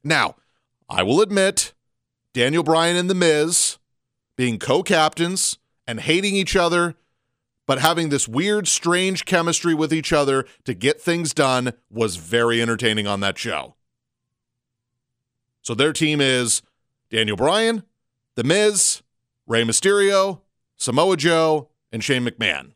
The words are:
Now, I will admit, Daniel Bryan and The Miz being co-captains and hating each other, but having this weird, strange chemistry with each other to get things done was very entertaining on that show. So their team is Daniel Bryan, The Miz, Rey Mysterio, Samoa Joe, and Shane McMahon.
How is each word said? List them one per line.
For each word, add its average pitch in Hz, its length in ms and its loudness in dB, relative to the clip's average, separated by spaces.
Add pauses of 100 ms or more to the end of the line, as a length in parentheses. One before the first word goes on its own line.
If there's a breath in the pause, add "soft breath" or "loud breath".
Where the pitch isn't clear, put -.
Now, 135 320 0 (540)
I 92 160 0
will 135 160 2
admit, 196 520 0 (600)
Daniel 143 320 0
Bryan 165 320 2
and 180 120 0
The 190 60 0
Miz 165 640 2 (580)
being 123 220 -2
co-captains 170 1000 0 (280)
and 113 140 -8
hating 190 340 0
each 196 220 0
other, 175 400 0 (680)
but 135 120 0
having 160 320 2
this 135 180 -2
weird, 185 400 -2
strange 185 560 -2
chemistry 170 480 0
with 156 220 0
each 156 180 -2
other 135 320 2 (200 soft breath)
to 127 100 -6
get 117 260 -2
things 170 320 -4
done 127 400 0 (160)
was 107 280 -2
very 117 440 0
entertaining 110 460 -2
on 101 140 -2
that 98 180 -2
show. 76 360 -8 (1900)
So 120 100 -10
their 147 220 0
team 151 260 0
is 127 400 0 (480)
Daniel 107 300 -2
Bryan, 214 460 0 (500)
The 120 100 -4
Miz, 202 580 0 (440)
Rey 117 180 0
Mysterio, 196 800 0 (340)
Samoa 170 400 2
Joe, 156 540 0 (200)
and 110 140 -8
Shane 127 220 0
McMahon. 82 500 -4